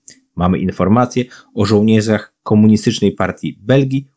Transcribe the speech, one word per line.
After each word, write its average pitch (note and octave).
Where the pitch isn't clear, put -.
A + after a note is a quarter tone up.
Mamy F2+
informacje A2
o G#2+
żołnierzach G#2+
komunistycznej G#2+
partii -
Belgii, C3+